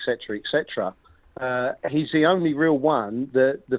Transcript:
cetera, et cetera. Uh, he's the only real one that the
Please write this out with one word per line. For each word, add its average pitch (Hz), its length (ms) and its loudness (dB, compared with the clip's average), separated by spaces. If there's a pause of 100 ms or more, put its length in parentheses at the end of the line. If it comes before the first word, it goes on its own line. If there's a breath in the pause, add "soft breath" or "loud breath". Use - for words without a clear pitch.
cetera, 113 320 -4
et 104 120 -12
cetera. 117 440 -4 (420 soft breath)
Uh, 127 380 -4 (160)
he's 147 240 -2
the 156 120 4
only 170 280 2
real 151 240 2
one 131 560 0
that 131 340 4
the 127 120 0